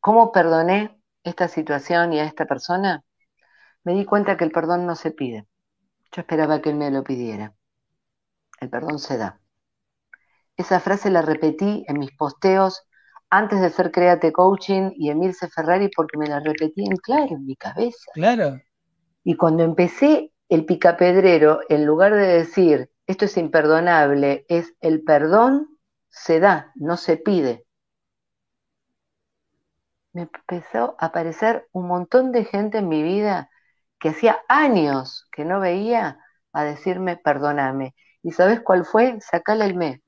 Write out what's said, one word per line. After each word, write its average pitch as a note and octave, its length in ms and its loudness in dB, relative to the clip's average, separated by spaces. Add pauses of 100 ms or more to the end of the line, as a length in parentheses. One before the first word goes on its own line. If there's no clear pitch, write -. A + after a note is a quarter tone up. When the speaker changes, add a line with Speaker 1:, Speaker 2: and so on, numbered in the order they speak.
Speaker 1:
¿Cómo A3+ 320 4
perdoné F3 680 2 (240)
esta F3 240 -4
situación E3 680 -2
y D3+ 60 0
a D3+ 60 -2
esta D3+ 200 -6
persona? F3+ 580 -4 (800)
Me F3 100 -2
di G3 120 0
cuenta G3+ 320 0
que F3 60 0
el D#3+ 80 -2
perdón F3 340 -2
no E3+ 100 -6
se D#3 160 -8
pide. A#2 340 -10 (680)
Yo F3 100 -12
esperaba D#3 400 -2
que D#3 80 -2
él D3 60 -4
me D3 160 -4
lo C3+ 120 -4
pidiera. A2 500 -8 (1040)
El B2+ 100 -12
perdón C#3+ 300 -8
se C3+ 180 -6
da. G2+ 220 -8 (1160)
Esa F#3 220 -2
frase G3 320 -2
la E3+ 120 2
repetí D#3 680 -2
en D3 100 -6
mis C3+ 140 -8
posteos F#3+ 720 0 (460)
antes G3+ 300 2
de F#3 80 2
ser F3 220 -2
Créate F3 420 4
Coaching F#3+ 640 2
y D3+ 160 -4
Emilce F3 380 -4
Ferrari F3+ 440 0
porque D#3 260 -4
me D3+ 100 -4
la D3 100 -4
repetí D#3 460 -4
en G3 140 -2
claro C4+ 360 -2
en C#3 120 -12
mi C3+ 100 -10
cabeza. - 560 -8
Speaker 2:
Claro. E3 500 -2 (640)
Speaker 1:
Y F3 120 0
cuando E3 260 2
empecé F#3 680 2 (200)
el D#3+ 160 2
picapedrero, F3 960 4 (100)
en D3+ 160 2
lugar F3+ 280 4
de G3+ 120 4
decir, E3 640 2 (160)
"Esto F#3+ 180 -2
es G3+ 140 -2
imperdonable", D3+ 1080 2
es E3+ 340 -2
El D#3+ 220 0
perdón A3 760 2 (320)
se - 300 0
da, F3 360 2
no E3 220 -4
se E3 180 0
pide. D#3 500 -2 (2500)
Me E3+ 100 -12
empezó F3+ 760 -8
a E3 60 -2
aparecer E3+ 680 -4
un F3+ 160 -8
montón F3+ 420 0
de A#3+ 140 0
gente G#3 340 -4
en G3 100 -2
mi D#3 140 0
vida F#3+ 480 -2 (480)
que D#3 120 -2
hacía A3 280 2 (100)
años E3+ 840 2
que D3 120 -10
no F3+ 140 -2
veía G3 600 -2 (320)
a D3+ 120 -4
decirme, F3+ 520 -6
"Perdóname". C#3 800 -2 (260)
¿Y E3+ 80 -8
sabés G3+ 300 2
cuál F3+ 240 2
fue? A#3 360 0
"Sacale G#3 440 -2
el G3 100 -2
me". D#3 340 -4